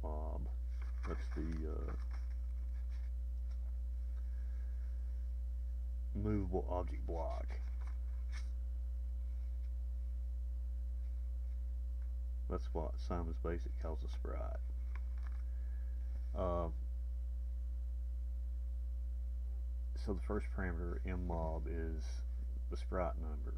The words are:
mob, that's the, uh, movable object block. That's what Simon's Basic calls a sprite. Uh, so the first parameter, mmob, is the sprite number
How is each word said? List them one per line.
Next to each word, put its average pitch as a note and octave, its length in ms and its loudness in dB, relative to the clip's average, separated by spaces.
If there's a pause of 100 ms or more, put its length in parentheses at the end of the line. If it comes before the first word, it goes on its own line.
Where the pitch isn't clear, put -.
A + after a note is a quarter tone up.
mob, D#2 380 -2 (680)
that's - 180 0 (100)
the, D#2+ 340 0
uh, D#2 240 0 (4000)
movable G2+ 540 4
object - 380 2
block. D#2 400 0 (4000)
That's - 240 2
what D#2+ 180 2 (160)
Simon's E2 360 2
Basic E2+ 280 0 (100)
calls D#2+ 240 0
a - 40 -2
sprite. - 500 -2 (1800)
Uh, F2 300 4 (3500)
so G#2+ 80 4
the F2+ 140 2
first G#2 180 2 (100)
parameter, F2 520 2
mmob, E2 600 2
is D#2+ 360 0 (680)
the - 80 0
sprite F2+ 420 2
number D2+ 380 -2